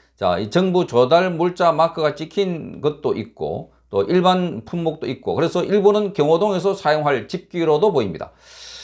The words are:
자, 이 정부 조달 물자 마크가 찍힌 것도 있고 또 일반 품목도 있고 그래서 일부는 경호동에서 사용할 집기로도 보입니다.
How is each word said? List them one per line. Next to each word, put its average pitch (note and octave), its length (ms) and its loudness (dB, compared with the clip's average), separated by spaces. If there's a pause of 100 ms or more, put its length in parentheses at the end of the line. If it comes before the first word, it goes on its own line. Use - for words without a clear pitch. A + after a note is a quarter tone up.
(160)
자, F2+ 220 0
이 G#2+ 100 -4
정부 F3+ 380 2
조달 D3+ 460 4
물자 E3+ 400 0
마크가 D#3 420 0
찍힌 D#3+ 680 -6
것도 C#3+ 340 -2
있고 F#2 580 -8 (180)
또 G2 140 0
일반 F3+ 600 0
품목도 D#3+ 420 -6
있고 G2+ 280 -6
그래서 E3 280 0
일부는 G3+ 520 2
경호동에서 F3+ 600 2
사용할 D3 540 0
집기로도 F3 640 0
보입니다. G#2 400 -2 (520)